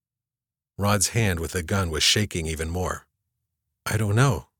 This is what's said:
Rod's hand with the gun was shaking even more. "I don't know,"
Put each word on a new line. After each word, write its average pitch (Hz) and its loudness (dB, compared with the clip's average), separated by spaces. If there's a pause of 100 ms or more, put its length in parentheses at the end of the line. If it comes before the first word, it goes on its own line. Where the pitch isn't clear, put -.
(800)
Rod's 101 2
hand 98 2
with 82 -4
the 92 -4
gun 95 0
was 76 -2
shaking 95 0
even 80 -4
more. 90 -4 (800)
"I - -2
don't 104 0
know," 123 2 (100)